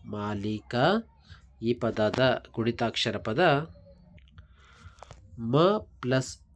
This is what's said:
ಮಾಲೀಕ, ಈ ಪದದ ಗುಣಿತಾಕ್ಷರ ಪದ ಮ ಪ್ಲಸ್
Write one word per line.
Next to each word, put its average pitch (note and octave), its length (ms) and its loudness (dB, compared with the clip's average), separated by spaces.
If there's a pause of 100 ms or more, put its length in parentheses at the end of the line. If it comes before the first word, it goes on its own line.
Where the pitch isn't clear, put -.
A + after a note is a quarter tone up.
ಮಾಲೀಕ, G#2 680 -6 (880)
ಈ A2+ 120 0
ಪದದ A#2+ 760 0
ಗುಣಿತಾಕ್ಷರ A2+ 640 -2
ಪದ A2 220 -2 (2000)
ಮ A#2 200 2 (420)
ಪ್ಲಸ್ C3 380 -2 (180)